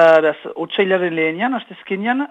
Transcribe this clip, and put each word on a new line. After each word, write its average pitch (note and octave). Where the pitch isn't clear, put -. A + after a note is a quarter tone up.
behaz, D3+
otsailaren F#3+
lehenean, E3
astezkenean, A#3